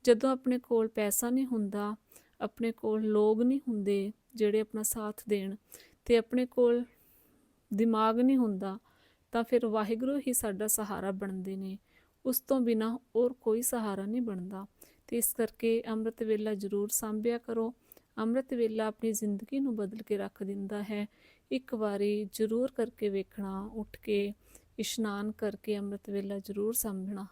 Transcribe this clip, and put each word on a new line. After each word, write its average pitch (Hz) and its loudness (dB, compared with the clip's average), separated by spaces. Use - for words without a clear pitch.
ਜਦੋਂ 240 6
ਆਪਣੇ 254 0
ਕੋਲ 226 2
ਪੈਸਾ 214 0
ਨਹੀਂ 262 2
ਹੁੰਦਾ, 208 -2
ਆਪਣੇ 233 -2
ਕੋਲ 214 -2
ਲੋਕ 214 4
ਨਹੀਂ 254 4
ਹੁੰਦੇ 202 0
ਜਿਹੜੇ 214 2
ਆਪਣਾ 214 -4
ਸਾਥ 214 -4
ਦੇਣ, 196 -2
ਤੇ 233 6
ਆਪਣੇ 247 2
ਕੋਲ 240 4
ਦਿਮਾਗ 220 4
ਨਹੀਂ 262 6
ਹੁੰਦਾ, 202 0
ਤਾਂ 233 0
ਫਿਰ 240 2
ਵਾਹਿਗੁਰੂ 226 0
ਹੀ 254 0
ਸਾਡਾ 214 -2
ਸਹਾਰਾ 202 -2
ਬਣਦੇ 190 -6
ਨੇ। 190 -8
ਉਸ 254 0
ਤੋਂ 269 0
ਬਿਨਾਂ 226 2
ਹੋਰ 247 4
ਕੋਈ 226 0
ਸਹਾਰਾ 208 -2
ਨਹੀਂ 226 -2
ਬਣਦਾ। 196 -6
ਤੇ 233 -2
ਇਸ - 0
ਕਰਕੇ 226 0
ਅੰਮ੍ਰਿਤ 220 -4
ਵੇਲਾ 214 0
ਜ਼ਰੂਰ 202 -2
ਸਾਂਭਿਆ 220 -2
ਕਰੋ। 226 -4
ਅੰਮ੍ਰਿਤ 240 0
ਵੇਲਾ 220 0
ਆਪਣੀ 220 -2
ਜ਼ਿੰਦਗੀ 208 -2
ਨੂੰ 269 0
ਬਦਲ 208 -4
ਕੇ 214 -2
ਰੱਖ 196 -6
ਦਿੰਦਾ 202 -4
ਹੈ। 208 -4
ਇੱਕ 262 -4
ਵਾਰੀ 208 0
ਜ਼ਰੂਰ 226 0
ਕਰਕੇ 220 -2
ਵੇਖਣਾ, 196 -4
ਉੱਠ 214 -10
ਕੇ 202 -2
ਇਸ਼ਨਾਨ 214 -2
ਕਰਕੇ 208 -4
ਅੰਮ੍ਰਿਤ 202 -8
ਵੇਲਾ 202 -4
ਜ਼ਰੂਰ 208 -2
ਸਾਂਭਣਾ। 196 -4